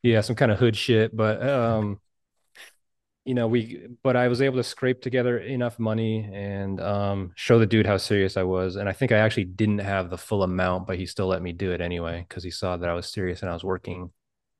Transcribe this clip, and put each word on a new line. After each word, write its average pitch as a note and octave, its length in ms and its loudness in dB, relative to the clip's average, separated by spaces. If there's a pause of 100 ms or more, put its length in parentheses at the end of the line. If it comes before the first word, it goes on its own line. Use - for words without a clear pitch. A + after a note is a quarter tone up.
Yeah, A2+ 180 6
some A2+ 140 -2
kind A#2+ 160 4
of G2 80 0
hood A#2 180 4
shit. A2+ 380 2
But, A2 320 0
um, A2+ 520 0 (1300)
you C3 80 -2
know, A#2+ 140 2
we, A#2 400 -2 (160)
but B2+ 140 4
I B2 100 4
was A#2+ 140 2
able C3+ 160 2
to A#2+ 60 2
scrape B2+ 380 -2
together B2 360 0
enough A#2+ 420 -4
money A2 540 -2
and, G2 480 -6
um, G2+ 540 -2
show - 220 6
the A2+ 80 6
dude G#2+ 200 4
how G#2 120 4
serious G2 380 0
I F#2+ 80 0
was. F#2 320 0
And G2 140 -4
I - 20 0
think A#2+ 220 0
I G#2+ 60 8
actually G#2+ 260 2
didn't G2+ 340 0
have G2 300 -2
the F2+ 80 -8
full G2 260 -2
amount, F#2 440 0
but F#2 100 -4
he F#2 80 -6
still F#2 220 -4
let E2+ 140 0
me F2+ 120 -8
do F#2 180 -4
it E2+ 80 -4
anyway, E2+ 500 -6
'cause F2+ 140 -12
he F2+ 80 -10
saw F2+ 240 -4
that F2 140 -4
I E2+ 40 0
was F2 160 -6
serious F2+ 320 -4
and F#2+ 80 -6
I E2+ 40 -4
was E2+ 100 -8
working F2+ 480 -8 (480)